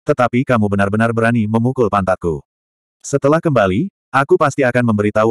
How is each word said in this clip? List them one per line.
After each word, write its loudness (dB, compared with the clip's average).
tetapi 0
kamu 0
benar-benar 0
berani 0
memukul 0
pantatku. -2
Setelah 0
kembali, 0
aku 0
pasti 0
akan 0
memberitahu 2